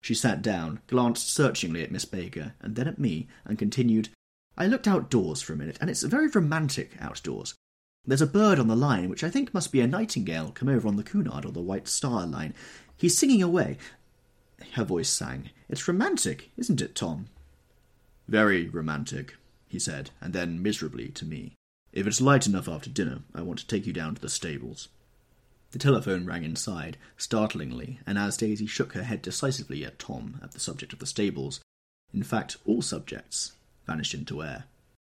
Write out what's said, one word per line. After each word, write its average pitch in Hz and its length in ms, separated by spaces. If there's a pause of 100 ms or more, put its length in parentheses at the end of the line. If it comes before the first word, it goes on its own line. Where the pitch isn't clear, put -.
She - 120
sat 110 260
down, 92 460
glanced 120 420
searchingly 85 540
at 78 80
Miss 90 140
Baker, 85 560
and 107 160
then 123 100
at - 120
me, 90 280 (180)
and 107 140
continued, 110 520 (460)
"I 180 100
looked 262 200
outdoors 123 560
for - 100
a 78 40
minute, 76 240
and 180 100
it's - 140
very 269 240
romantic 151 720
outdoors. - 540 (500)
There's 135 160
a 151 60
bird 202 340
on 113 80
the 113 80
line, 117 320
which - 160
I 165 60
think 277 220
must 175 200
be 135 80
a 120 60
nightingale 110 680
come - 160
over 120 180
on 104 80
the 104 80
Cunard 120 420
or - 60
the 85 100
White 95 280
Star 117 360
line. 78 300 (420)
He's 175 220
singing 262 240
away." 170 360 (960)
Her 113 100
voice 85 260
sang. 69 400 (180)
"It's - 200
romantic, 226 680
isn't 240 240
it, - 140
Tom?" 85 340 (1000)
"Very 98 400
romantic," 76 680 (320)
he - 140
said, 71 300 (100)
and 87 120
then 87 300
miserably 80 460
to - 160
me, 73 320 (360)
"If 101 140
it's 110 140
light 135 260
enough 95 220
after 78 220
dinner, 82 340 (100)
I - 80
want 87 160
to - 80
take 101 200
you 85 60
down 80 220
to - 60
the - 80
stables." 65 600 (840)
The 131 80
telephone 101 440
rang 85 200
inside, 80 520 (220)
startlingly, 107 880
and 101 100
as 101 200
Daisy 107 300
shook - 260
her 90 100
head 110 180
decisively 92 640
at - 140
Tom - 420
at - 120
the - 80
subject - 320
of - 80
the - 60
stables, 69 540 (540)
in 101 80
fact, - 420
all - 160
subjects - 720 (320)
vanished 78 300
into 71 280
air. 73 220 (360)